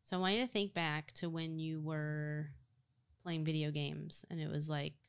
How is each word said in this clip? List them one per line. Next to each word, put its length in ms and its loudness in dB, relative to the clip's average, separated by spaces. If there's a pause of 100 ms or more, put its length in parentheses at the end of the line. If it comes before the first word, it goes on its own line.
So 140 -2
I 40 0
want 140 4
you 60 4
to 100 2
think 240 2
back 380 0
to 180 0
when 300 -2
you 200 -2
were 680 -2 (760)
playing 220 -2
video 260 2
games 580 0
and 120 -4
it 100 -2
was, 180 0
like, 260 -2 (140)